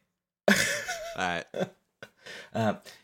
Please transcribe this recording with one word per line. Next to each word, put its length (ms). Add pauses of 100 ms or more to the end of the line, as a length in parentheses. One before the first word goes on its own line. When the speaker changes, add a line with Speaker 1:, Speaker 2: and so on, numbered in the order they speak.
(240)
Speaker 1:
<laughs> 240
Speaker 2:
All 60 (640)
right. 280 (1080)
Speaker 1:
Um, 260 (240)